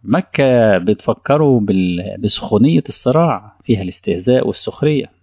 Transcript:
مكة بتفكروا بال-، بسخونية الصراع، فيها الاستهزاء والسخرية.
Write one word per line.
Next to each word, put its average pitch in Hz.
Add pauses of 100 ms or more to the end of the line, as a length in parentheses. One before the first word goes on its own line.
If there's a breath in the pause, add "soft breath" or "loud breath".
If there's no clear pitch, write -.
مكة 120
بتفكروا 123
بال-، 95
بسخونية 135
الصراع، 131
فيها 104
الاستهزاء 95
والسخرية. - (100)